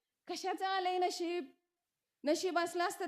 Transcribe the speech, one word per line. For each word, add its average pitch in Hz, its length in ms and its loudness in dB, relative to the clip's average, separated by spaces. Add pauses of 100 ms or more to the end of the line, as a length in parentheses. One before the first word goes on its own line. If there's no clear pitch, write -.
(260)
"कशाचं 370 400 -2
आलंय 370 320 2
नशीब? 349 460 0 (800)
नशीब 339 340 2
असलं 339 260 0
असतं 359 240 -2